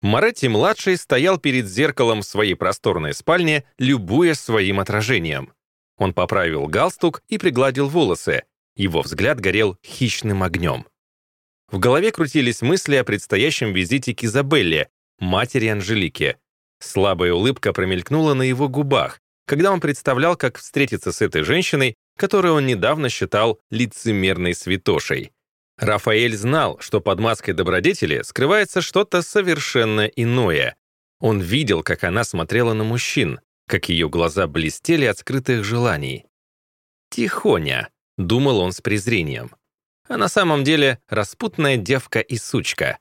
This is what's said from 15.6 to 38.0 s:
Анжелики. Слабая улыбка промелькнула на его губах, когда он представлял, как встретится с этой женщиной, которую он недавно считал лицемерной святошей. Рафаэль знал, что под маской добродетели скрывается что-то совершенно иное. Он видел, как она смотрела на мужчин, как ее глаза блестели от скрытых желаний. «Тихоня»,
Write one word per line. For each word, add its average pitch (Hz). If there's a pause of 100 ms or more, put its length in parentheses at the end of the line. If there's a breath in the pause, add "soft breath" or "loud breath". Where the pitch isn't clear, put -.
Анжелики. 95 (420)
Слабая 92
улыбка 104
промелькнула 98
на 131
его 131
губах, 135 (280)
когда 170
он 180
представлял, 147
как -
встретится 120
с -
этой 80
женщиной, 135 (240)
которую 190
он 143
недавно 127
считал 107 (100)
лицемерной 95
святошей. 85 (440)
Рафаэль 110
знал, 120
что -
под 95
маской 110
добродетели 90
скрывается 190
что-то 180
совершенно 131
иное. 110 (440)
Он 107
видел, 98
как -
она 98
смотрела 117
на 107
мужчин, 110 (260)
как -
ее 82
глаза 85
блестели 82
от 107
скрытых 131
желаний. 101 (840)
«Тихоня», 87 (260)